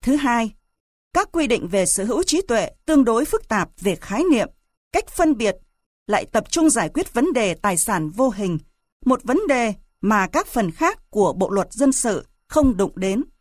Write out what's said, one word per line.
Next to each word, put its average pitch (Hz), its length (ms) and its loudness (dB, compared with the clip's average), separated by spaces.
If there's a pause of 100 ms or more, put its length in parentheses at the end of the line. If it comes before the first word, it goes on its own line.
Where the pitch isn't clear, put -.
Thứ 262 140 0
hai, 233 380 0 (600)
các 403 180 0
quy 320 160 -2
định 214 200 0
về 185 180 0
sở 190 180 -2
hữu 240 200 -2
trí 339 180 0
tuệ 226 300 -2 (140)
tương 302 180 4
đối 233 220 2
phức - 220 -4
tạp 196 220 -2 (120)
về 185 140 0
khái 220 360 -4
niệm, 226 180 2 (420)
cách - 180 -2
phân 311 280 2
biệt, 202 200 -2 (500)
lại - 180 0
tập - 260 -2
trung 320 180 4
giải 214 200 0
quyết - 240 -6
vấn 294 200 0
đề 214 200 0
tài 185 240 -2
sản 165 320 -2
vô 240 200 0
hình, 190 280 -4 (480)
một 254 180 2
vấn 254 240 0
đề 240 260 0 (280)
mà 202 260 0
các 349 200 -2
phần 202 240 -2
khác - 380 -4
của 190 240 0
Bộ 185 160 -2
luật 190 240 -2
dân 269 180 2
sự 214 340 -2 (220)
không 269 300 2
đụng 196 180 0
đến. 190 280 -2 (180)